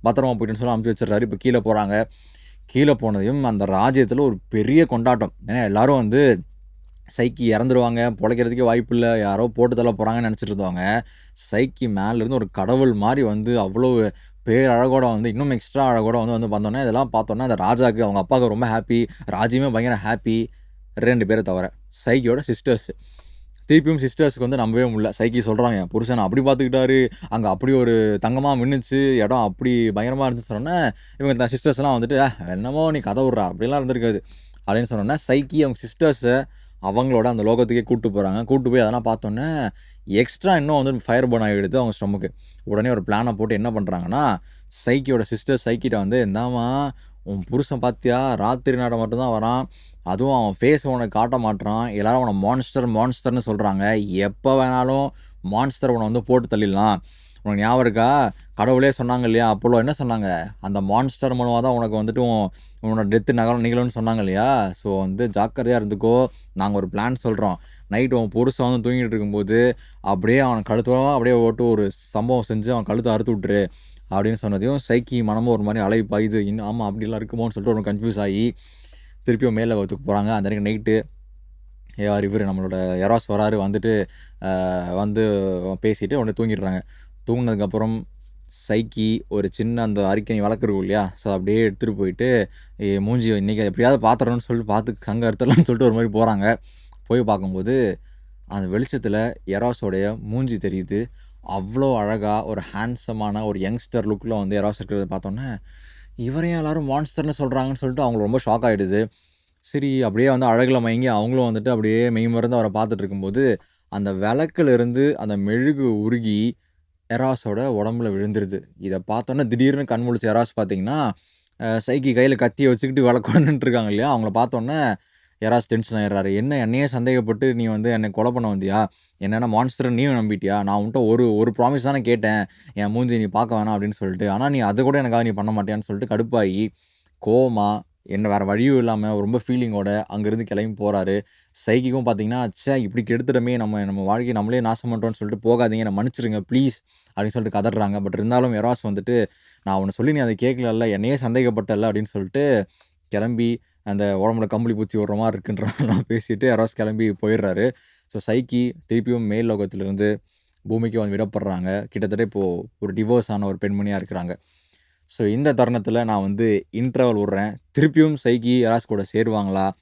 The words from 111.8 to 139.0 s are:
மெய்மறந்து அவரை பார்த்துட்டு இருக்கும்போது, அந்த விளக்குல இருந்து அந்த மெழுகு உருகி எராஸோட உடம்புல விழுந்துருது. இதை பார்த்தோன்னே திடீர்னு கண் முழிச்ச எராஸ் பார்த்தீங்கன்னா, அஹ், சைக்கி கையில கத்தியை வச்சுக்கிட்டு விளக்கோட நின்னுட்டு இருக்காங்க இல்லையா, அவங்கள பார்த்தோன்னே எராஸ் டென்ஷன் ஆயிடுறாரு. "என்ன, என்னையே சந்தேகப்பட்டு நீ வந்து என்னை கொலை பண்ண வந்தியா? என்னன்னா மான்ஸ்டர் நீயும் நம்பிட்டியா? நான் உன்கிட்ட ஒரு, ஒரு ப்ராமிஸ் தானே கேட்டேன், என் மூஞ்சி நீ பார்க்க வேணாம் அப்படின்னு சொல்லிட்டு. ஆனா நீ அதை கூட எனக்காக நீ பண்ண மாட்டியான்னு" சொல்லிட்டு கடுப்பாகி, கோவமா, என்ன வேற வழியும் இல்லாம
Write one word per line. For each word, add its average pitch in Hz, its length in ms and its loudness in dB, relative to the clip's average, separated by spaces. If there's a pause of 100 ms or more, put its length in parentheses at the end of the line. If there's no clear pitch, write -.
மெய்மறந்து 117 480 0
அவரை 110 160 0
பார்த்துட்டு 107 240 0
இருக்கும்போது, 98 600 0 (300)
அந்த 101 260 -4
விளக்குல 135 600 2
இருந்து 120 440 2
அந்த 104 200 -4
மெழுகு 120 640 0
உருகி 110 580 0 (560)
எராஸோட 123 540 -2
உடம்புல 113 420 -2
விழுந்துருது. 101 540 -2 (140)
இதை 95 300 -6
பார்த்தோன்னே 123 400 -2
திடீர்னு 135 360 2
கண் 117 180 -2
முழிச்ச 120 240 -2
எராஸ் 113 360 0
பார்த்தீங்கன்னா, 107 480 -2 (500)
அஹ், 113 280 -2
சைக்கி 131 260 0
கையில 131 220 6
கத்தியை 127 360 2
வச்சுக்கிட்டு 131 400 2
விளக்கோட 120 240 2
நின்னுட்டு 147 300 4
இருக்காங்க 120 240 2
இல்லையா, 120 280 0
அவங்கள 110 160 0
பார்த்தோன்னே 120 600 0 (500)
எராஸ் 117 220 2
டென்ஷன் 110 400 0
ஆயிடுறாரு. 98 280 0
"என்ன, 135 220 0
என்னையே 123 280 0
சந்தேகப்பட்டு 123 680 0
நீ 117 140 -2
வந்து 110 240 0
என்னை 110 180 0
கொலை 110 220 0
பண்ண 117 240 -2
வந்தியா? 98 300 0 (380)
என்னன்னா 110 240 -2
மான்ஸ்டர் 123 440 0
நீயும் 131 220 0
நம்பிட்டியா? 104 500 -2
நான் 101 180 0
உன்கிட்ட 117 260 0
ஒரு, 117 280 4
ஒரு 113 220 2
ப்ராமிஸ் 127 240 2
தானே 139 200 -2
கேட்டேன், 107 440 2 (280)
என் 104 180 -2
மூஞ்சி 120 260 0
நீ 110 60 2
பார்க்க 110 320 0
வேணாம் 107 120 0
அப்படின்னு 104 240 -2
சொல்லிட்டு. 98 380 -4
ஆனா 117 200 0
நீ 143 100 0
அதை 107 240 0
கூட 139 140 2
எனக்காக 117 260 0
நீ 117 60 0
பண்ண 104 220 -2
மாட்டியான்னு" 107 280 -2
சொல்லிட்டு 104 360 -6
கடுப்பாகி, 110 520 0 (580)
கோவமா, 107 540 2 (220)
என்ன 104 260 -4
வேற 101 180 0
வழியும் 120 320 2
இல்லாம 107 420 0